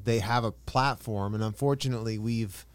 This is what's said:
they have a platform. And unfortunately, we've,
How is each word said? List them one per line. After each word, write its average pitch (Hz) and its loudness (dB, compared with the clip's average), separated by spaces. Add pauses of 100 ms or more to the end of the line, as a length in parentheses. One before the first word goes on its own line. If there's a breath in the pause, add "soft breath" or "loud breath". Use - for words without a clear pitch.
they 113 4
have 117 2
a 110 0
platform. 110 0
And 107 0
unfortunately, 113 0
we've, 113 -4